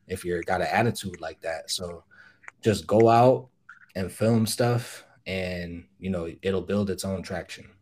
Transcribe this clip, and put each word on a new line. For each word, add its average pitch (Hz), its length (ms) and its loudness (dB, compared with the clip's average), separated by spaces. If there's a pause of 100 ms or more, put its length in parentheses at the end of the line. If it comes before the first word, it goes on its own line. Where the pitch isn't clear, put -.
if 92 180 -8
you're 87 160 -2
got 92 200 0
an 85 100 0
attitude 101 500 0
like 80 200 -10
that. 80 280 -6
So 85 340 -8 (600)
just 90 240 2
go 113 220 6
out 123 400 6 (460)
and 95 160 -4
film 110 360 2
stuff, - 580 -2 (220)
and, 90 580 -6 (140)
you 92 100 -6
know, 85 320 -4
it'll 95 200 -2
build 98 280 -2
its 92 160 -6
own 95 160 -4
traction. - 480 -10 (120)